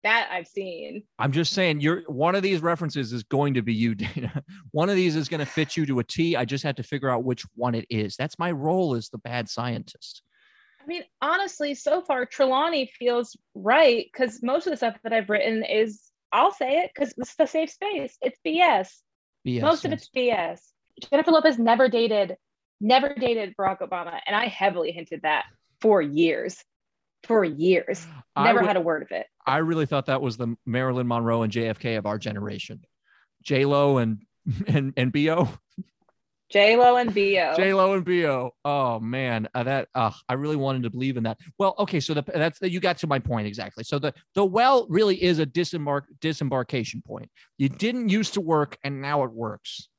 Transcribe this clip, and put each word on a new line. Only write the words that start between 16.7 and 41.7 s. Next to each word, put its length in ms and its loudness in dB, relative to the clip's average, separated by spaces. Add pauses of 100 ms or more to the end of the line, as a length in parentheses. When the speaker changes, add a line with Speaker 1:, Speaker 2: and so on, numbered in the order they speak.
Speaker 1:
it 120 -6
'cause 220 -4
it's 180 -10
the 100 4
safe 240 -2
space. 520 -8
It's 220 -6
B 180 -2
S. 420 2 (400)
Speaker 2:
B 140 -2
S, 60 0
Speaker 1:
Most 220 2
of 60 -2
Speaker 2:
yes. 100 -6
Speaker 1:
it's 80 -20
B 220 0
S. 420 -6 (380)
Jennifer 200 4
Lopez 280 4
never 300 4
dated, 480 0 (440)
never 320 4
dated 440 -2
Barack 240 -2
Obama. 440 -8
And 100 -2
I 120 0
heavily 440 0
hinted 320 -10
that 220 0 (360)
for 200 6
years, 600 0 (640)
for 200 2
years. 640 2 (300)
Speaker 2:
I 100 4
Speaker 1:
Never 140 6
Speaker 2:
would 80 4
Speaker 1:
had 100 2
a 40 0
word 220 -2
of 80 -14
it. 160 -8 (180)
Speaker 2:
I 120 2
really 280 2
thought 220 -2
that 140 0
was 160 -4
the 180 -4 (100)
Marilyn 420 0
Monroe 360 2
and 80 0
J 160 -2
F 120 -4
K 160 -4
of 100 -4
our 120 -2
generation. 680 -10 (600)
J 220 2
Lo 320 4
and, 240 0 (240)
<laughs> 220 -4
and, 300 0
and 140 2
B 200 2
O. 180 2 (1000)
Speaker 1:
J 280 6
Lo 200 8
and 160 0
B 260 2
O. 160 0
Speaker 2:
J 180 2
Lo 200 4
and 100 0
B 220 2
O. 260 -2 (140)
Oh, 340 0
man. 540 -2
Uh, 100 -2
that, 300 -2
uh, 160 0 (180)
I 60 -2
really 220 -2
wanted 280 -2
to 60 -4
believe 260 -4
in 80 -2
that. 140 -4 (220)
Well, 180 2